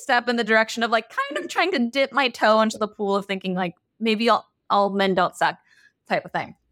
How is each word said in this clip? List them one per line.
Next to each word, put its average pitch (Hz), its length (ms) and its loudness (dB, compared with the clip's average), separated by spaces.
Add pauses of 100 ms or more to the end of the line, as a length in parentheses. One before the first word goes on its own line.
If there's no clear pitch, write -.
step 240 260 0
in 240 80 0
the 233 80 0
direction 220 400 2
of, 226 80 -2
like, 226 180 0
kind 539 320 -6
of 262 80 -10
trying 370 220 0
to 302 80 0
dip 262 320 0
my 269 160 0
toe 220 320 2
into 220 180 0
the 214 120 -4
pool 196 260 -2
of 196 100 -2
thinking, 190 280 -6
like, 180 220 -4 (260)
maybe 220 260 0
all, 214 180 2 (240)
all 202 200 2
men 196 260 2
don't 180 220 0
suck 165 200 0 (520)
type 175 160 -2
of - 80 -12
thing. 135 220 -8 (160)